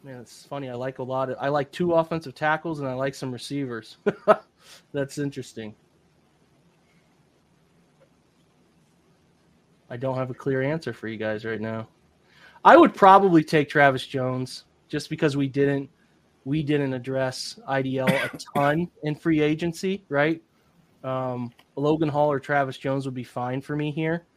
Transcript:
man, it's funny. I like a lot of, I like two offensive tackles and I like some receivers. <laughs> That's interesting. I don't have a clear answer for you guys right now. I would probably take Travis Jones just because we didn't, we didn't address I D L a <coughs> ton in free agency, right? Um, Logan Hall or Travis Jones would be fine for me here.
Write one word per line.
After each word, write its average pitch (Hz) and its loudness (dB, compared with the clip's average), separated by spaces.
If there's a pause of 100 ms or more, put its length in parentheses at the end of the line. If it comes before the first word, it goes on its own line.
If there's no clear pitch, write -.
man, 131 -16
it's - -20
funny. 139 -10
I 123 -10
like 127 -8
a 131 -8
lot 131 -2
of, 127 -6
I 135 -2
like 143 -2
two 175 0
offensive 160 0
tackles 156 -2
and 139 -4
I 131 -4
like 135 -2
some 131 -8
receivers. 123 -8 (480)
<laughs> - -20
That's 139 -4
interesting. 123 -10 (4000)
I 127 -10
don't 131 -4
have 127 -4
a 127 -10
clear 135 -2
answer 139 -4
for - -12
you 113 -8
guys 107 -4
right 110 -6
now. 113 -8 (760)
I 208 12
would 330 8
probably 190 8
take 156 0
Travis 139 4
Jones 127 -6 (220)
just 147 -8
because 156 0
we 139 0
didn't, 139 0 (560)
we 151 -2
didn't 143 0
address 131 -4
I 135 0
D 131 -2
L 127 0
a 131 0 (140)
<coughs> - -20
ton 147 2 (140)
in 151 -4
free 156 0
agency, 170 -2
right? 151 0 (640)
Um, 127 -6 (240)
Logan 151 0
Hall 147 2
or 139 -2
Travis 139 -2
Jones 135 -4
would 135 -6
be 127 -8
fine 127 -6
for 147 -8
me 151 -4
here. 160 -2 (120)